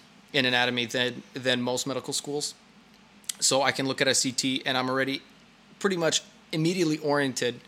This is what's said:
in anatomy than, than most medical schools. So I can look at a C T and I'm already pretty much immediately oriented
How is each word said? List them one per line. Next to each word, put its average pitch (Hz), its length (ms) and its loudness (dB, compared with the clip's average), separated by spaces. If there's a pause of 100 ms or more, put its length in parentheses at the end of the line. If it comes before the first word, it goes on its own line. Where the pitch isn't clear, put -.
(340)
in 135 120 4
anatomy 123 420 2
than, 123 340 -2 (120)
than 127 280 0
most 123 240 -2
medical 131 280 -6
schools. 147 420 -6 (840)
So 131 220 4
I 131 100 4
can 135 160 -2
look 131 140 -4
at 135 60 4
a 127 80 4
C 131 160 0
T 131 340 -2
and 135 120 0
I'm 127 120 0
already 131 320 -2 (580)
pretty 196 180 0
much 160 260 0 (280)
immediately 160 480 2
oriented 135 680 0